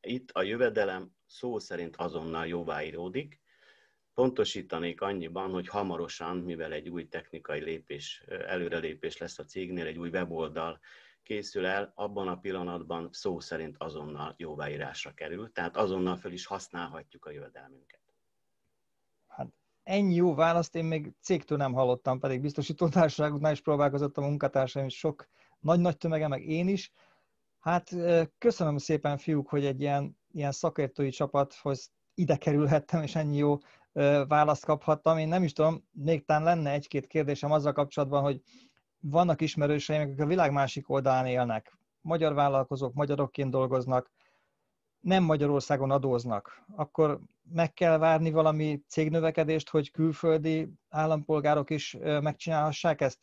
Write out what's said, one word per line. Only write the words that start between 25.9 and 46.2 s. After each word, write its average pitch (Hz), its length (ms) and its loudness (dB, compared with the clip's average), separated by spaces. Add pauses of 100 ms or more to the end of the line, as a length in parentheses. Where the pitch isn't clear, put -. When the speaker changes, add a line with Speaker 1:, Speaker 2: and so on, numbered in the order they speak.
Speaker 2:
tömege, 156 320 -2
meg 135 160 -4
én 165 240 -2
is. 190 240 -4 (680)
Hát, 175 320 -2
ö, 170 300 4 (160)
köszönöm 160 400 2
szépen, 147 400 0
fiúk, 147 300 0
hogy 143 160 0
egy 135 160 -2
ilyen, 143 380 -2 (140)
ilyen 143 200 -4
szakértői 143 580 -2
csapathoz 139 800 -2 (240)
ide 160 220 4
kerülhettem, 147 680 2
és 143 120 -6
ennyi 147 220 0
jó, 147 220 4 (340)
ö, 143 360 4
választ 151 360 4
kaphattam. 156 540 2
Én 156 100 2
nem 180 140 2
is 156 100 2
tudom, 160 380 2
még 147 340 0
talán 151 180 4
lenne 160 280 4
egy-két 143 360 -2
kérdésem 147 460 0
azzal 147 200 4
kapcsolatban, 143 500 0
hogy 143 200 0 (580)
vannak 165 400 4
ismerőseim, 151 600 0
akik 139 200 -4
a 151 60 2
világ 160 260 4
másik 139 360 -2
oldalán 131 380 2
élnek. 123 520 -2 (220)
Magyar 160 340 0
vállalkozók, 135 600 2
magyarokként 139 560 0
dolgoznak. 127 600 0 (880)
Nem 185 220 4
Magyarországon 143 680 2
adóznak. 123 760 0 (120)